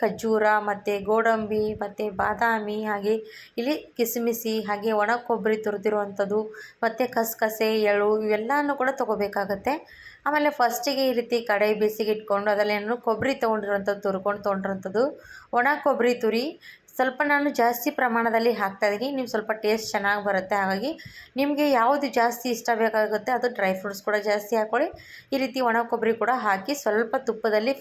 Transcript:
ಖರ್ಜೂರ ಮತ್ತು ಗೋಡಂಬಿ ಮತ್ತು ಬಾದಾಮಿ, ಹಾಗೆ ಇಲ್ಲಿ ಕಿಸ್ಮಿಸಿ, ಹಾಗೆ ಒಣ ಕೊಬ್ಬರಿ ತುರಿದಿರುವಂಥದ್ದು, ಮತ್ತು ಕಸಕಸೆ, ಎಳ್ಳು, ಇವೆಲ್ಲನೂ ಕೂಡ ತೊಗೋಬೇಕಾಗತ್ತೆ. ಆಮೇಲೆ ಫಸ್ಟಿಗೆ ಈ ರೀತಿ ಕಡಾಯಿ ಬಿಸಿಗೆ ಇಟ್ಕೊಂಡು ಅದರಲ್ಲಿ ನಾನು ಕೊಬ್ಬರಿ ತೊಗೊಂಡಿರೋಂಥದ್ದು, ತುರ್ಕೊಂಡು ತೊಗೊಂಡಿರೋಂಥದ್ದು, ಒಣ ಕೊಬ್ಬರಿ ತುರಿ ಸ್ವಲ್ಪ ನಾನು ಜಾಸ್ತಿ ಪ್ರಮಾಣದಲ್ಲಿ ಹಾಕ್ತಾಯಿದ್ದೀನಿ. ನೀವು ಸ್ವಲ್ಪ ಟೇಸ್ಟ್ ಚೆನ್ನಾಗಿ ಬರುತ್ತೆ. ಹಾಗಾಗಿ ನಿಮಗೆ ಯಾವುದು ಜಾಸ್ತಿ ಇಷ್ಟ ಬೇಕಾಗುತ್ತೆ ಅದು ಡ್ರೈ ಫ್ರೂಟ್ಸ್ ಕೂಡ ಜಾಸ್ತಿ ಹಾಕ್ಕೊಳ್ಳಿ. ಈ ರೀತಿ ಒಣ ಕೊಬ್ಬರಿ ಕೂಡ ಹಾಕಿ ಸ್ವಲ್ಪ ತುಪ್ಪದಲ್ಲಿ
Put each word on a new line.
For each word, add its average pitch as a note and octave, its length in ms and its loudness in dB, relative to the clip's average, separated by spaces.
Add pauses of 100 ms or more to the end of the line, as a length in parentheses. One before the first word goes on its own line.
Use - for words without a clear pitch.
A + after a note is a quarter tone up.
ಖರ್ಜೂರ A3 440 2 (240)
ಮತ್ತು G3+ 260 -2 (140)
ಗೋಡಂಬಿ A3 520 2 (220)
ಮತ್ತು G#3 240 -6 (140)
ಬಾದಾಮಿ, G#3 580 0 (100)
ಹಾಗೆ G#3 260 0 (460)
ಇಲ್ಲಿ C#4 160 0 (220)
ಕಿಸ್ಮಿಸಿ, A#3 560 -2 (140)
ಹಾಗೆ G#3 220 -2 (120)
ಒಣ A3 120 2 (140)
ಕೊಬ್ಬರಿ A3 380 0
ತುರಿದಿರುವಂಥದ್ದು, G3+ 720 -2 (440)
ಮತ್ತು A#3 220 0 (100)
ಕಸಕಸೆ, A3+ 540 0 (220)
ಎಳ್ಳು, G#3 180 4 (160)
ಇವೆಲ್ಲನೂ C4+ 540 0
ಕೂಡ C4 120 2 (100)
ತೊಗೋಬೇಕಾಗತ್ತೆ. G3+ 720 -2 (520)
ಆಮೇಲೆ D4 320 2
ಫಸ್ಟಿಗೆ B3+ 520 0
ಈ A#3+ 100 0
ರೀತಿ A#3 180 0 (140)
ಕಡಾಯಿ G#3 320 4
ಬಿಸಿಗೆ G#3+ 320 0
ಇಟ್ಕೊಂಡು G3+ 380 0
ಅದರಲ್ಲಿ G#3 260 2
ನಾನು A3+ 260 -2
ಕೊಬ್ಬರಿ A#3 380 0
ತೊಗೊಂಡಿರೋಂಥದ್ದು, G3+ 640 0
ತುರ್ಕೊಂಡು G3+ 400 -2
ತೊಗೊಂಡಿರೋಂಥದ್ದು, G3 580 -2 (540)
ಒಣ B3+ 80 4 (180)
ಕೊಬ್ಬರಿ A#3+ 280 4 (100)
ತುರಿ A3+ 200 0 (540)
ಸ್ವಲ್ಪ C4 320 0
ನಾನು C#4+ 180 2 (100)
ಜಾಸ್ತಿ A#3+ 300 2 (100)
ಪ್ರಮಾಣದಲ್ಲಿ A#3 600 2
ಹಾಕ್ತಾಯಿದ್ದೀನಿ. G3+ 560 0
ನೀವು B3+ 160 -4
ಸ್ವಲ್ಪ G#3+ 200 -2 (120)
ಟೇಸ್ಟ್ A3 280 0
ಚೆನ್ನಾಗಿ G3+ 360 0
ಬರುತ್ತೆ. F#3+ 320 0
ಹಾಗಾಗಿ G3 300 0 (500)
ನಿಮಗೆ D4 260 2 (100)
ಯಾವುದು C#4 300 4 (100)
ಜಾಸ್ತಿ A#3 380 0
ಇಷ್ಟ A3+ 140 -6 (120)
ಬೇಕಾಗುತ್ತೆ G#3+ 560 0
ಅದು B3 120 0 (100)
ಡ್ರೈ F#3+ 120 2 (100)
ಫ್ರೂಟ್ಸ್ G3 260 -8
ಕೂಡ G#3 100 2 (120)
ಜಾಸ್ತಿ G#3 320 0
ಹಾಕ್ಕೊಳ್ಳಿ. A#3+ 280 0 (440)
ಈ C4+ 120 2
ರೀತಿ C4 240 -2
ಒಣ A#3 140 4 (100)
ಕೊಬ್ಬರಿ A3+ 300 2
ಕೂಡ A3+ 120 2 (120)
ಹಾಕಿ G3 280 0 (100)
ಸ್ವಲ್ಪ A3+ 320 0 (120)
ತುಪ್ಪದಲ್ಲಿ A3 520 0